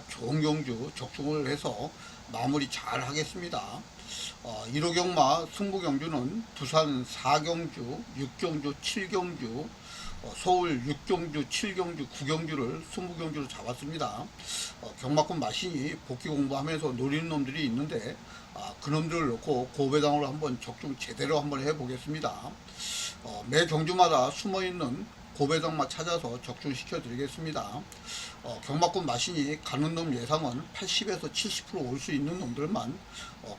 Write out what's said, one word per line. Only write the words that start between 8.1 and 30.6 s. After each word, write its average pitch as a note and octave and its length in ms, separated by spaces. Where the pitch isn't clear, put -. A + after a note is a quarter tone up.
육 C3 220
경주, D3 420
칠 G3 280
경주, D#3 600
어, A#2 140
서울 F3 500
육 D3 180
경주, E3 440
칠 G3+ 260
경주, E3+ 340
구 - 160
경주를 D#3 680
승부 F3+ 240
경주로 D3+ 320
잡았습니다. B2 760
어, A2 200
경마꾼 D3 400
마신이 D3 560
복귀 B2+ 220
공부하면서 C#3+ 640
노리는 C#3 360
놈들이 D3 380
있는데, B2+ 500
아, G#2 260
그놈들을 D#3 500
놓고 B2+ 440
고배당으로 D3 540
한번 C#3 320
적중 B2+ 360
제대로 C#3 440
한번 C#3+ 260
해보겠습니다. C#3 840
어, A2+ 240
매 D3+ 180
경주마다 D#3+ 640
숨어있는 F#3 920
고배당마 D#3 520
찾아서 D#3+ 540
적중시켜 B2+ 600
드리겠습니다. B2+ 800
어, A#2 220
경마꾼 E3+ 420
마신이 C#3+ 580
가는 D#3 300
놈 E3 200
예상은 B2+ 480